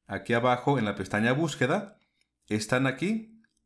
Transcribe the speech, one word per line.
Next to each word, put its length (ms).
aquí 260
abajo 460
en 60
la 100
pestaña 380
búsqueda, 680
están 400
aquí 560